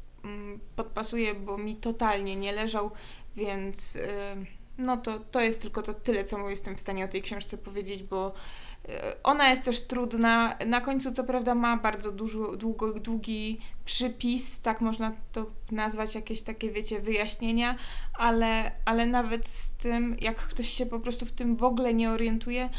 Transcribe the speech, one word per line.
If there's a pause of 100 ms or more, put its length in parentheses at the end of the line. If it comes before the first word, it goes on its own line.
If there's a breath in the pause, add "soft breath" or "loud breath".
(240)
mm, (160)
podpasuje,
bo
mi
totalnie
nie
leżał, (460 loud breath)
więc,
y, (720 loud breath)
no
to,
to
jest
tylko
to
tyle,
co
jestem
w
stanie
o
tej
książce
powiedzieć,
bo (560 loud breath)
E,
ona
jest
też
trudna. (100)
Na
końcu
co
prawda
ma
bardzo
dużo,
długo,
długi (240 loud breath)
przypis,
tak
można (200)
to (240)
nazwać,
jakieś
takie,
wiecie,
wyjaśnienia, (400 loud breath)
ale, (140)
ale
nawet
z
tym,
jak
ktoś
się
po
prostu
w
tym
w
ogóle
nie
orientuje,